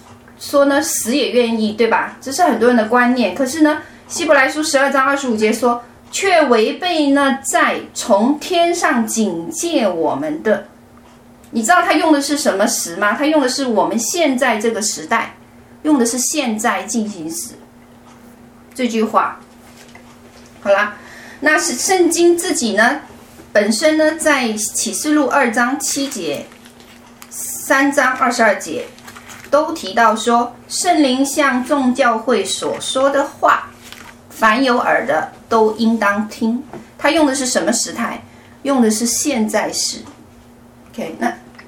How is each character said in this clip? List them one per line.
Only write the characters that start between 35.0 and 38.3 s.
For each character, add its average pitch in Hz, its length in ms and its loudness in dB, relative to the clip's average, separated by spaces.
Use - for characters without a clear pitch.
的 156 240 -2
都 220 300 2
应 226 200 2
当 208 300 0
听。 233 360 -4
他 - 100 0
用 320 160 4
的 269 80 2
是 277 140 -4
什 185 160 -2
么 - 100 0
时 - 180 -4
态？ - 300 -8